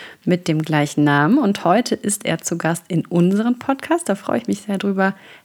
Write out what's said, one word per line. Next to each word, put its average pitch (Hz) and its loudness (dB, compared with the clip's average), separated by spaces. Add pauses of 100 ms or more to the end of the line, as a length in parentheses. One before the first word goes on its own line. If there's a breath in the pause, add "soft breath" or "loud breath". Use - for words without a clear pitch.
(260 loud breath)
mit 180 0
dem 156 0
gleichen 147 0
Namen. 147 4
Und 202 0
heute 190 2
ist - -6
er 160 -2
zu 170 -6
Gast 165 -2
in 165 -2
unserem 196 2
Podcast. 277 -4
Da 202 2
freue - -4
ich 233 -6
mich 202 -4
sehr 202 -6
drüber. 190 0 (300 loud breath)